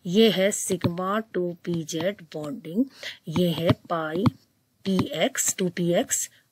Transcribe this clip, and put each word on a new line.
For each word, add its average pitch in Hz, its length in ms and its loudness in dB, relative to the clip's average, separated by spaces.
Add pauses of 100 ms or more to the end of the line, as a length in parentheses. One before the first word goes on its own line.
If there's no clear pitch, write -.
ये 214 240 6
है 190 220 2
सिग्मा 185 680 -2
टू 175 440 -4
पी 170 200 -2
जेड 165 380 -4
बॉन्डिंग। 156 640 -4 (420)
ये 175 220 2
है 165 220 2
पाई 165 540 -2 (600)
पी 190 280 0
एक्स, - 440 0
टू 185 120 2
पी 170 240 0
X - 360 0 (220)